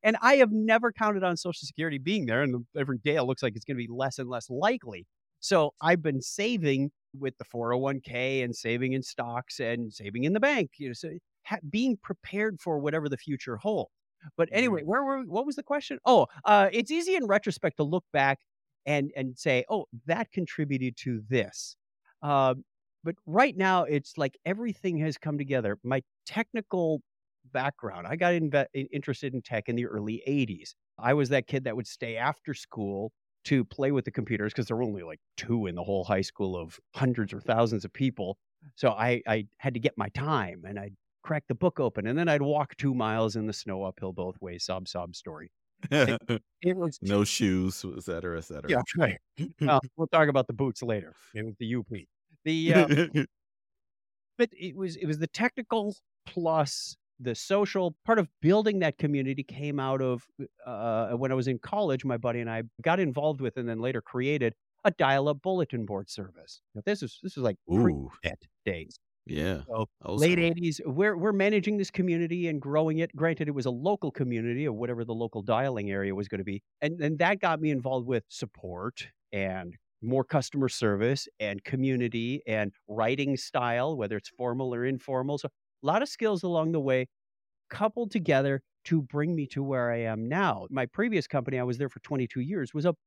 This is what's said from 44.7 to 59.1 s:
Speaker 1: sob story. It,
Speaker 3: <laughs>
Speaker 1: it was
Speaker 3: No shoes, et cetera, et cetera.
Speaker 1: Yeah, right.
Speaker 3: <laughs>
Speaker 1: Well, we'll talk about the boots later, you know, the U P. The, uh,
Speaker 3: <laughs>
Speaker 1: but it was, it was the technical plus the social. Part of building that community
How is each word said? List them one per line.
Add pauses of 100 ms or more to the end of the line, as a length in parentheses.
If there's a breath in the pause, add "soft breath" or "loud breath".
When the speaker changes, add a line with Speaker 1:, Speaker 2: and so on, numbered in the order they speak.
Speaker 1:
sob
story. (400)
It,
Speaker 3:
<laughs> (200)
Speaker 1:
it
was
Speaker 3:
No
shoes,
et
cetera,
et
cetera.
Speaker 1:
Yeah, (140)
right. (200)
Speaker 3:
<laughs>
Speaker 1:
Well, (160)
we'll
talk
about
the
boots
later, (180)
you
know,
the
U
P. (360)
The,
uh,
Speaker 3:
<laughs> (1120)
Speaker 1:
but
it
was,
it
was
the
technical (300)
plus (220)
the
social.
Part
of (120)
building
that
community